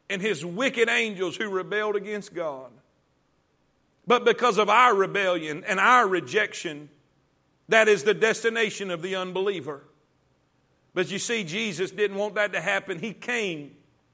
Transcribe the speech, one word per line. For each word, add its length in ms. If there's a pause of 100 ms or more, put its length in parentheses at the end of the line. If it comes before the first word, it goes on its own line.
and 120
his 240
wicked 440
angels 480
who 120
rebelled 460
against 400
God. 340 (1400)
But 200
because 320
of 120
our 240
rebellion 680
and 160
our 260
rejection, 840 (800)
that 180
is 160
the 100
destination 800
of 100
the 140
unbeliever. 680 (1120)
But 160
you 80
see, 280
Jesus 440
didn't 280
want 180
that 180
to 80
happen. 380
He 140
came. 640 (380)